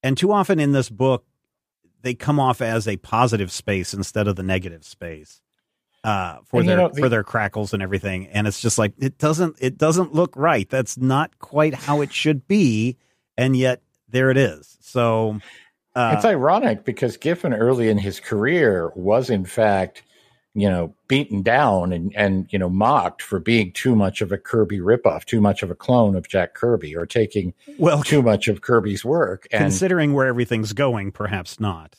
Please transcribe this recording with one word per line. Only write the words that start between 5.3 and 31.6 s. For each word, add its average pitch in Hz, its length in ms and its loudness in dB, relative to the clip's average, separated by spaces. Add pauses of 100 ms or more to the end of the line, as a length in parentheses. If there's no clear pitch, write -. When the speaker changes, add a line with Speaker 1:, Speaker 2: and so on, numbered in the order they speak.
Speaker 1:
uh, 92 420 -4
for - 140 -4
Speaker 2:
And, 170 60 2
you 180 100 4
Speaker 1:
their, - 20 4
Speaker 2:
know, 180 160 4
the 147 80 -4
Speaker 1:
for 131 80 2
their 110 140 0
crackles 107 500 -4
and 101 80 -4
everything. 95 460 -4
And 104 200 -2
it's - 140 -6
just 113 160 0
like, 107 220 0
it 135 180 -4
doesn't, 156 420 0
it 127 180 -4
doesn't 160 360 0
look 165 220 0
right. 135 340 0
That's 131 280 -4
not 131 420 -2
quite 151 340 0
how 147 280 -2
it 143 120 -4
should 151 360 -2
be. 127 480 2 (400)
And 131 200 2
yet 127 240 0 (280)
there 131 200 2
it 127 80 4
is. 85 440 -2
So, 113 580 0 (560)
uh, 123 200 2
Speaker 2:
It's - 100 0
ironic 202 600 2
because 120 320 -4
Giffen 165 360 -2
early 117 360 2
in 104 80 2
his 98 220 -4
career 110 760 0
was 110 340 0
in 98 160 -2
fact, 98 580 0 (500)
you 101 160 0
know, 87 240 -2 (160)
beaten 131 320 0
down 104 500 2
and, 87 240 -6
and, 98 340 0
you 101 100 -4
know, 90 100 -2
mocked 104 520 0
for 95 180 -6
being 107 340 0
too 127 220 0
much 98 260 0
of 95 100 -4
a 101 60 -2
Kirby 101 420 -2
ripoff, 101 460 2
too 113 160 0
much 101 220 2
of 90 80 -8
a - 40 -8
clone 113 400 2
of 90 140 -6
Jack 90 240 -2
Kirby, 82 420 -2
or 85 100 -6
taking 101 480 -2 (240)
Speaker 1:
Well, 151 260 2
Speaker 2:
too 147 180 4
much 110 260 2
of 101 140 -2
Kirby's 104 420 0
work. 123 480 -2
And - 120 0
Speaker 1:
considering 180 500 0
where 131 140 2
everything's 117 460 -2
going, 110 380 -2
perhaps 98 480 -8
not. 85 400 -6